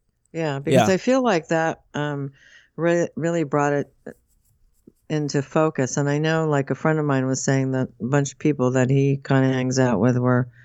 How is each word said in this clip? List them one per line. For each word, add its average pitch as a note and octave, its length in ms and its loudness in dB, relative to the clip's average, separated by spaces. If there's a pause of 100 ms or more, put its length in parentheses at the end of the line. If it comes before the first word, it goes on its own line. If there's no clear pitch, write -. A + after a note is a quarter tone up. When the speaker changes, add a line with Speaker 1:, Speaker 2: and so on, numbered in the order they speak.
(340)
Speaker 1:
yeah, D#3 260 -4
because C#3 300 2
Speaker 2:
Yeah. F#3+ 40 4
Speaker 1:
I F#3 40 2
feel B3+ 260 0
like F#3 240 0
that, D#3+ 360 -2 (100)
um, C#3+ 380 -6 (440)
re-, E3+ 400 0
really E3 300 -2
brought C#3+ 260 0
it C#3+ 220 -4 (1160)
into D3 320 -2
focus. D3+ 540 0
And C#3+ 140 0
I C#3+ 80 0
know, D#3+ 320 0
like, C#3 220 0
a C3+ 40 -4
friend D#3 240 0
of D3+ 60 -2
mine C3+ 200 0
was C3 180 -2
saying C3+ 280 0
that C3 160 -2 (140)
a G#2+ 40 -6
bunch C#3 280 0
of - 60 -20
people C3+ 320 0
that B2+ 180 2
he C#3 340 2
kinda C3 240 2
hangs B2+ 320 -2
out B2 220 2
with B2 160 4
were, B2 320 0 (160)